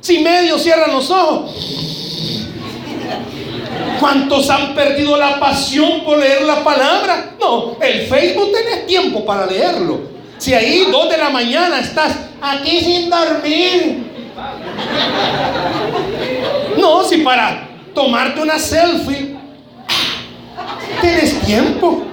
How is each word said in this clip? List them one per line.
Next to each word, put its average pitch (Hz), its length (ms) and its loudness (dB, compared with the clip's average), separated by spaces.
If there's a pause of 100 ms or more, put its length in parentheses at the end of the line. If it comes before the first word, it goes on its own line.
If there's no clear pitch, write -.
Si 349 180 2
medio 330 400 4
cierran 320 340 4
los 269 180 0
ojos. 349 420 2 (2500)
¿Cuántos 285 520 2
han 285 240 0
perdido 285 420 2
la 285 240 2
pasión 302 640 2
por 302 140 4
leer 277 240 2
la 302 200 0
palabra? 330 680 2 (100)
No, 233 400 0
el 233 280 0
Facebook 359 440 2
tenés 453 340 -2
tiempo 254 380 0
para 202 220 0
leerlo. 190 540 0 (380)
Si 269 140 0
ahí 285 380 4
dos 311 180 4
de 330 80 2
la 302 140 2
mañana 269 500 0
estás 302 320 0 (300)
aquí 285 380 0
sin 339 280 0
dormir. 320 1000 0 (2750)
No, 359 280 4
si 339 140 2
para 247 500 0 (240)
tomarte 262 460 0
una 311 180 0
selfie. 302 800 0 (1600)
Tienes 339 400 2
tiempo. 294 640 2 (100)